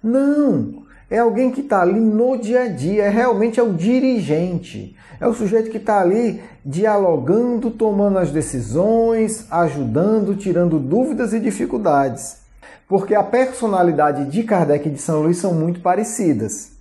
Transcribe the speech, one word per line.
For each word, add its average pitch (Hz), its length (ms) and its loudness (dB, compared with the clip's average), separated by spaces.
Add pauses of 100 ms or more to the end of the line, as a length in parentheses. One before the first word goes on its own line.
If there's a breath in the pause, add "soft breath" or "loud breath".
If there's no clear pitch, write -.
Não. 277 840 0 (220 loud breath)
É 226 120 -2
alguém 233 320 2
que 269 100 -6
tá 196 200 0
ali 185 180 2
no 226 360 2
dia 240 280 0
a 247 40 -2
dia. 185 360 -2
É 202 60 2
realmente 226 500 2
é 240 40 4
o 214 100 0
dirigente. 175 1200 -2 (240 loud breath)
É - 80 0
o 226 80 0
sujeito 220 340 0
que 220 100 -8
tá 208 220 0
ali 196 400 0 (240 loud breath)
dialogando, 202 1040 0
tomando 202 480 0
as 170 140 0
decisões, 208 1200 0
ajudando, 170 840 0
tirando 175 440 0
dúvidas 220 520 -2
e 226 80 -2
dificuldades. 156 1000 -2 (520 loud breath)
Porque 196 240 0
a 202 100 4
personalidade 180 1080 0
de 220 120 -2
Kardec 160 440 2
e 151 40 -2
de 135 100 -8
São 156 220 -2
Luís 175 140 2
são 180 160 -2
muito 170 280 -2
parecidas. 180 1000 -2